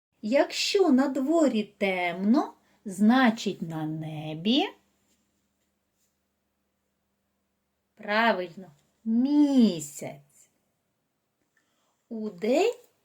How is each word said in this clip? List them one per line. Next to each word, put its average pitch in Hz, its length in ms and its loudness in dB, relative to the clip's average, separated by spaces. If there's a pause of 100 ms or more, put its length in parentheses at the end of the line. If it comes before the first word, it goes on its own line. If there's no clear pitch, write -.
(220)
Якщо 330 680 0
на 262 180 4
дворі 269 540 0
темно, 190 920 -2 (300)
значить 214 800 2
на 160 240 -8
небі, 156 760 -4 (3250)
правильно, 196 760 -2 (320)
місяць. 233 1500 0 (1600)
Удень 226 720 -4 (240)